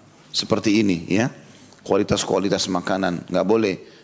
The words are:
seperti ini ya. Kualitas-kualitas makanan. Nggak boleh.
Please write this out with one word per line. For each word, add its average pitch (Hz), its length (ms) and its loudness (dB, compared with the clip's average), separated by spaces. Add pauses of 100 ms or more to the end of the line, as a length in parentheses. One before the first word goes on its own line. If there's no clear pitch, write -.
(280)
seperti 104 560 0
ini 82 240 0
ya. 104 240 0 (480)
Kualitas-kualitas 98 880 0
makanan. 90 640 -4
Nggak 92 140 0
boleh. 107 340 0 (220)